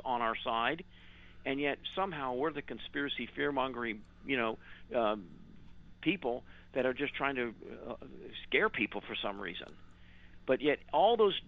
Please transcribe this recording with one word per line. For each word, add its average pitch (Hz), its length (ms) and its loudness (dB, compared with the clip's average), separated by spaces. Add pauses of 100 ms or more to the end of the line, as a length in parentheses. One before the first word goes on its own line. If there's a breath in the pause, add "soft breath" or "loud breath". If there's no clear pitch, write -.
on 123 180 2
our 113 140 2
side. 123 480 0 (600 loud breath)
And 135 160 0
yet 143 180 2 (160)
somehow 151 400 0
we're 147 180 0
the 143 100 -6
conspiracy, 131 640 -4
fear-mongering, 127 760 0 (220)
you 135 120 0
know, 113 220 2 (360 loud breath)
um, 107 340 2 (720)
people 127 440 0 (280 loud breath)
that 127 140 4
are 127 80 4
just 131 200 -2
trying 139 220 0
to, 120 180 0 (340)
uh, 120 80 -6 (500)
scare 175 220 4
people 104 320 0
for 113 160 -6
some 101 240 -4
reason. 90 360 -8 (720 loud breath)
But 131 140 4
yet 139 180 4 (140)
all 202 240 8
those 208 320 6